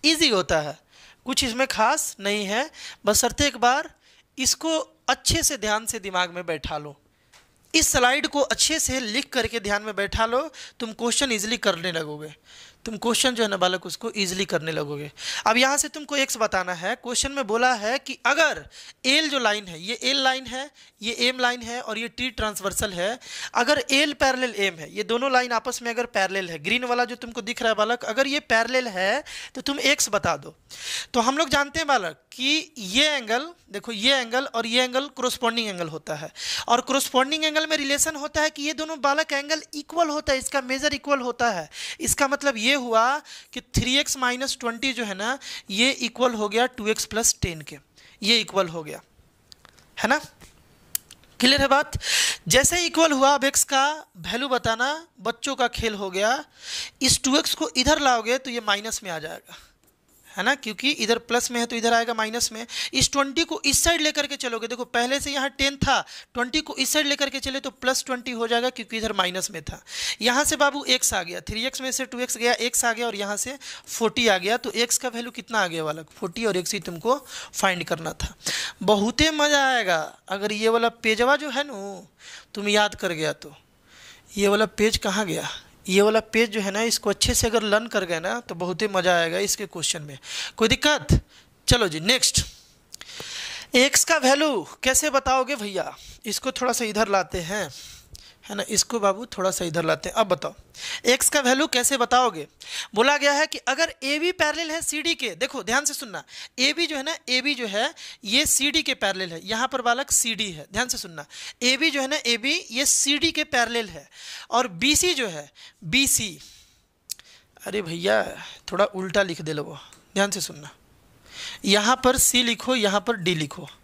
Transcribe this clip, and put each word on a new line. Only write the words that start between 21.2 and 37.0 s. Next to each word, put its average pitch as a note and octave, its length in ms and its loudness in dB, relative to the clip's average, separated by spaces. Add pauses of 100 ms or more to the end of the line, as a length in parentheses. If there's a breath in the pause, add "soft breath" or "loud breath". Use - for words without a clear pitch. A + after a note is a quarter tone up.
लाइन B3 220 0
है A#3 200 -8
और A3 160 -6
ये A#3+ 120 -6
टी B3+ 220 -4
ट्रांसवर्सल G3+ 640 -4
है, G3 260 -2 (360 loud breath)
अगर C4 360 4
एल C#4+ 240 4
पैरेलल B3+ 420 2
एम G3 180 0
है, D#3+ 160 -14
ये G3+ 140 -4
दोनों A#3+ 260 0
लाइन B3 220 2
आपस A#3+ 280 -2
में A#3 100 -4
अगर A#3 160 -2
पैरेलल F#3+ 420 0
है, E3 100 -8
ग्रीन A3 260 0
वाला A#3+ 200 2
जो A#3+ 120 -10
तुमको A#3 260 -10
दिख A#3 180 -6
रहा A3+ 100 4
है G#3 60 0
बालक, G#3+ 280 0
अगर C4 220 2
ये C4+ 180 0
पैरेलल A#3+ 440 2
है G3 340 0 (320 loud breath)
तो B3+ 60 -8
तुम C#4+ 200 -2
एक्स C4+ 280 2
बता F3 280 0
दो। D3 180 -16 (580 loud breath)
तो A#3+ 80 2
हम C4 160 2
लोग D#4 120 2
जानते C#4+ 300 2
हैं D#4 80 -2
बालक G3 340 2 (100)
कि C#4+ 480 -2
ये A3 280 2
एंगल, C4+ 420 0 (200)
देखो G3+ 220 -10
ये A#3 240 2
एंगल B3 320 -2
और A#3 200 -4
ये B3 160 2
एंगल B3+ 280 0
कॉरेस्पॉन्डिंग A#3 560 -2
एंगल F3 220 -6
होता D#3 260 -8
है, D#3 160 -12 (360 loud breath)
और A#3+ 160 4
कॉरेस्पॉन्डिंग C4+ 640 0